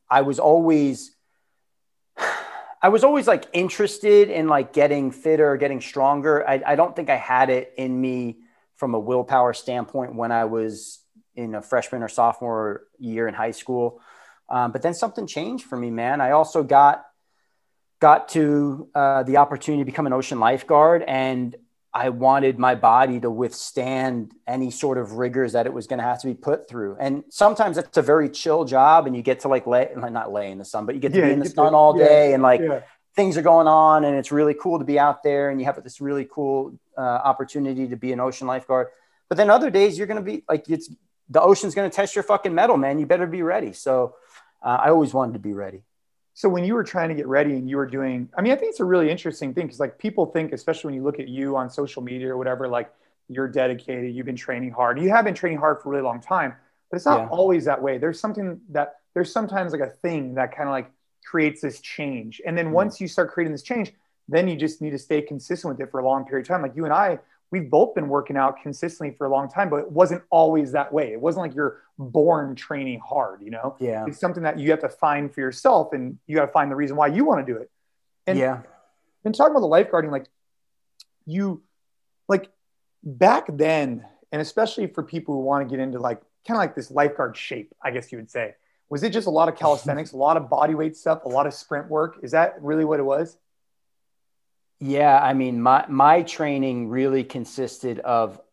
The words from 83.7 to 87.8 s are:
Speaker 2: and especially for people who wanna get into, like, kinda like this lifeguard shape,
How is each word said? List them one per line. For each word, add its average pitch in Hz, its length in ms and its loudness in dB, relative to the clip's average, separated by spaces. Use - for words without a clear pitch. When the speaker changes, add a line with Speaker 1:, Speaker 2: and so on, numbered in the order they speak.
Speaker 2:
and 151 100 -6
especially 220 460 -2
for - 160 -8
people 156 320 -8
who 135 60 -4
wanna 139 240 -2
get 131 140 -6
into, 131 200 -6
like, 120 220 -6
kinda 226 120 -4
like 185 160 -2
this 131 160 -12
lifeguard 143 460 -2
shape, - 480 -12